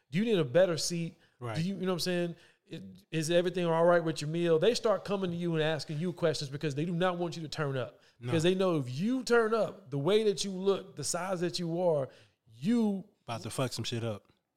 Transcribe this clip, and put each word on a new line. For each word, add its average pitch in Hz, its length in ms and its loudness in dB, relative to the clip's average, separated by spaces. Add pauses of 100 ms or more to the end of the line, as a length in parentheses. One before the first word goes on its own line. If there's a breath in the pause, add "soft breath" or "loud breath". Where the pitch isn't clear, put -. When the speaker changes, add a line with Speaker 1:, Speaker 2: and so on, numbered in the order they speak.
(120)
Speaker 1:
Do 156 80 0
you 226 60 2
need 226 120 2
a 160 80 4
better 165 320 4
seat? 170 400 -4 (220 soft breath)
Speaker 2:
Right. 117 160 -6
Speaker 1:
Do 160 60 0
you, 190 140 0
you 175 60 -8
know 185 60 -2
what 185 60 2
I'm 165 60 -2
saying? 175 360 -2 (320 soft breath)
It, 165 160 -14 (280)
is 160 200 -2
everything 175 340 2
all 165 180 4
right 175 200 6
with 160 180 -2
your 147 80 -4
meal? 165 300 2
They 220 160 4
start 202 300 0
coming 190 260 -2
to 170 40 -4
you 170 200 -2
and 156 80 2
asking 151 360 -2
you 175 140 -2
questions 151 380 -2
because 143 240 -4
they 147 100 -2
do 170 80 -4
not 180 240 0
want 170 180 -4
you 170 60 -10
to 151 80 -10
turn 139 280 -4
up. 117 220 -6 (200 soft breath)
Speaker 2:
No. 120 80 -10
Speaker 1:
Because 160 160 0
they 180 100 4
know 185 240 2
if 135 80 -2 (140)
you 240 240 -2
turn 226 320 2
up, 165 340 -4
the 143 80 -4
way 196 280 4
that 196 200 0
you 196 60 -6
look, 190 440 -2
the 143 80 -10
size 180 380 -4
that 175 160 -2
you 170 240 -2
are, 151 260 2 (520 soft breath)
you 214 440 0 (240)
Speaker 2:
About 117 160 -6
to 113 60 -8
fuck 127 240 -4
some 117 100 -6
shit 117 200 -4
up. 110 200 -6 (340)